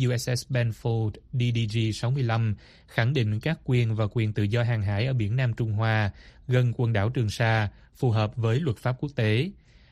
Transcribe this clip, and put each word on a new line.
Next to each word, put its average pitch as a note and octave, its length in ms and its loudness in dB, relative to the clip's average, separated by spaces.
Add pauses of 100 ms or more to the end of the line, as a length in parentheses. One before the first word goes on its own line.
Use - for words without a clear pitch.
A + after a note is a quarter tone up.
U B2 120 0
S B2 120 -6
S B2+ 220 -4
Benfold A#2 600 -2 (220)
D B2+ 80 0 (140)
D A2+ 200 -2
G - 20 -2 (160)
sáu A#2+ 180 -4
mươi C#3 120 -2
lăm A2+ 320 0 (320)
khẳng A#2 260 0
định G#2+ 260 0
các D#3 240 -2
quyền A#2+ 320 0
và A2 160 0
quyền G#2+ 220 0
tự G#2 100 0
do A#2 200 0
hàng A2+ 180 0
hải G2+ 240 0
ở C3+ 80 -2
biển A2+ 220 0
Nam B2+ 180 0
Trung A2 180 -2
Hoa, G#2+ 400 2 (360)
gần B2+ 280 2
quần A#2 180 0
đảo G2+ 160 0
Trường A#2+ 200 -2
Sa, A2 400 2 (260)
phù B2+ 160 0
hợp G#2+ 240 0
với A#2 240 0
luật D3+ 180 -2
pháp B2+ 220 -2
quốc D3 160 -4
tế. A#2 360 2 (400)